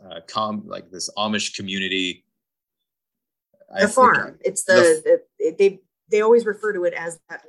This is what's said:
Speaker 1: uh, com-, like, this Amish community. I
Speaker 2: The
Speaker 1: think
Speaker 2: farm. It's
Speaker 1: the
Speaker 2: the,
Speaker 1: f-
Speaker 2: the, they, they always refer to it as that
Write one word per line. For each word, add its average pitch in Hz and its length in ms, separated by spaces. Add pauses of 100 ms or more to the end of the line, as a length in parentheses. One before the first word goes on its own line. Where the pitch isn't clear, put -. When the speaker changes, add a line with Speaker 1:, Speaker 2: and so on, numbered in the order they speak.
Speaker 1:
uh, 85 160
com-, 107 400
like, 92 240
this - 280
Amish 107 360
community. 95 680 (1500)
I 196 80
Speaker 2:
The 208 60
Speaker 1:
think 214 80
Speaker 2:
farm. 185 460
It's - 220
Speaker 1:
the 185 100 (300)
Speaker 2:
the, 147 100
Speaker 1:
f- 170 60 (200)
Speaker 2:
the, 160 180
they, 196 220 (320)
they 214 100
always 233 240
refer 208 280
to 175 120
it 170 80
as 165 260 (100)
that 165 200